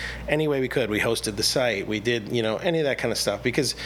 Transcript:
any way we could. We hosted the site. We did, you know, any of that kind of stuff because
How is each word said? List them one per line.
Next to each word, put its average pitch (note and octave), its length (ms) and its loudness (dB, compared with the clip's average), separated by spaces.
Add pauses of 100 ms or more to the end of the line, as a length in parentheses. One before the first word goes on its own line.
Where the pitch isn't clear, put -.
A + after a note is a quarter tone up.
(280)
any D#3 220 2
way C#3 100 2
we C3 80 2
could. B2 220 0
We G#2 100 2
hosted A2 380 0
the G#2 60 0
site. A#2 440 2
We G#2+ 140 -2
did, A#2 320 0
you A#2+ 100 2
know, A2 140 0
any E3+ 220 0
of D3+ 60 2
that C3 120 0
kind A#2+ 160 -2
of - 40 -2
stuff G2+ 260 -2
because A#2+ 320 0 (100)